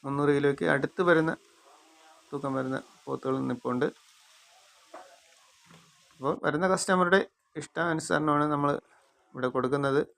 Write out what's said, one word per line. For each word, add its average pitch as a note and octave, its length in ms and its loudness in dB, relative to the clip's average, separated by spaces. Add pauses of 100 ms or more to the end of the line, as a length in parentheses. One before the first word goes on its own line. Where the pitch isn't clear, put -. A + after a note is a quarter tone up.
മുന്നൂറ് C#3+ 320 0
കിലോയ്ക്ക് C#3+ 300 0 (100)
അടുത്ത് D3 340 -4
വരുന്ന D#3+ 220 4 (1000)
തൂക്കം C#3 240 -6
വരുന്ന C3 260 -4 (220)
പോത്തുകൾ C3+ 300 -4 (140)
നിൽപ്പുണ്ട്. B2 360 -2 (2250)
അപ്പോൾ C3+ 280 -4
വരുന്ന D#3 300 2
കസ്റ്റമറുടെ F3+ 460 4 (420)
ഇഷ്ടാനുസരണമാണ് D#3+ 920 -2
നമ്മൾ C#3+ 180 0 (600)
ഇവിടെ B2+ 240 -4
കൊടുക്കുന്നത്. C3+ 460 0 (160)